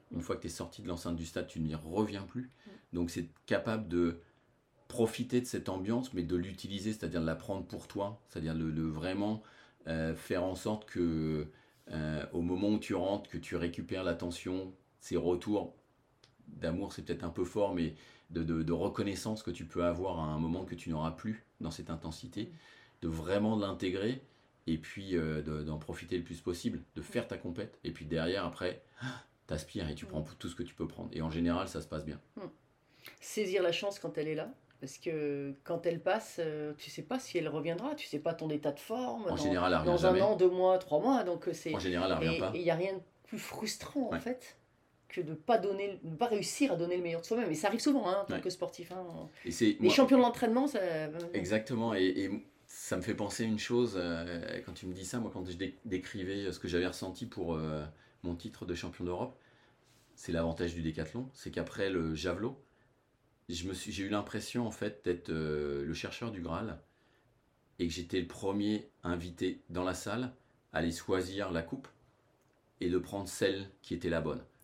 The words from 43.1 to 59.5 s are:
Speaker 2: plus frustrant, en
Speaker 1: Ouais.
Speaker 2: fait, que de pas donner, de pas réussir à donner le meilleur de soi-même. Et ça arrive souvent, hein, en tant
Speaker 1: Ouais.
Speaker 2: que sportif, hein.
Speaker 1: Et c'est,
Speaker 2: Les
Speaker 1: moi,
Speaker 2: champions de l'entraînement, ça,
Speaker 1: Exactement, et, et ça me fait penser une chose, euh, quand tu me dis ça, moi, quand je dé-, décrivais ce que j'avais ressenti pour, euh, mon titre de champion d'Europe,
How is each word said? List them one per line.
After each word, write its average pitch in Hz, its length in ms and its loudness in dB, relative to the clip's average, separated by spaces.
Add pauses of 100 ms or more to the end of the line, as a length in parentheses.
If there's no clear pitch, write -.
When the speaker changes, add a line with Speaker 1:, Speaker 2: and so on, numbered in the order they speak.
Speaker 2:
plus 214 160 -8
frustrant, - 680 -4
en - 40 -2
Speaker 1:
Ouais. - 80 0
Speaker 2:
fait, - 380 -6 (500)
que - 140 -4
de 156 120 -2
pas 220 240 6
donner, 196 460 0
de 160 120 -6
pas 220 120 4
réussir 226 460 2
à - 20 4
donner 170 200 2
le 180 80 2
meilleur 170 180 0
de - 40 -14
soi-même. 226 240 2
Et 156 60 2
ça 175 120 0
arrive 214 120 2
souvent, 269 280 4
hein, 190 140 2
en 196 40 -2
tant 196 100 -2
Speaker 1:
Ouais. 185 60 -2
Speaker 2:
que 185 100 -2
sportif, 180 400 -6
hein. 185 120 -8 (400)
Speaker 1:
Et 175 80 -4
c'est, 117 140 4
Speaker 2:
Les 104 140 8
Speaker 1:
moi, 117 140 10
Speaker 2:
champions 262 240 10
de 247 40 12
l'entraînement, 240 460 6
ça, 294 120 0 (540)
Speaker 1:
Exactement, 107 640 2
et, 95 100 6
et 95 400 2 (220)
ça - 280 -2
me 92 60 0
fait 104 140 0
penser 104 280 -2
une 110 160 2
chose, 120 380 4
euh, 85 680 -2
quand 92 80 -10
tu 85 120 -12
me 92 80 -4
dis 92 120 -8
ça, 123 140 -4
moi, 107 140 -2
quand 92 160 -6
je 87 80 -6
dé-, 92 280 -4
décrivais 98 680 -2
ce 80 60 -10
que - 80 -6
j'avais 87 200 4
ressenti 90 380 -6
pour, 85 300 -2
euh, 78 280 -2 (400)
mon 87 120 -2
titre 107 300 -10
de 85 100 -2
champion 85 280 -8
d'Europe, 90 340 -2 (800)